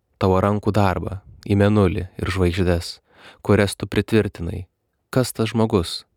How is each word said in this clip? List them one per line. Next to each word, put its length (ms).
tavo 240
rankų 300
darbą, 480
į 80
mėnulį 480
ir 100
žvaigždes, 720
kurias 360
tu 100
pritvirtinai, 800
kas 220
tas 220
žmogus, 500